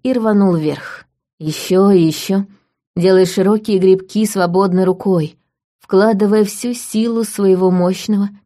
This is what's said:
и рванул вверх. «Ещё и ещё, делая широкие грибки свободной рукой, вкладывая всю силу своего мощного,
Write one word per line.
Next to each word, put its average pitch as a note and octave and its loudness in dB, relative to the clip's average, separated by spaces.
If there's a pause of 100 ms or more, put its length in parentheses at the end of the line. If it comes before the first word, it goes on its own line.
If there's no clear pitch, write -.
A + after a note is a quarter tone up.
и C4 -4
рванул G#3 2
вверх. D3+ -6 (340)
«Ещё F#3 0
и F#3 6
ещё, F#3+ -2 (480)
делая F#3 4
широкие G#3 0
грибки F#3+ 2
свободной F#3 0
рукой, F#3 -2 (440)
вкладывая G#3 2
всю A#3+ -6
силу A3+ -4
своего F#3 0
мощного, F#3 -2 (180)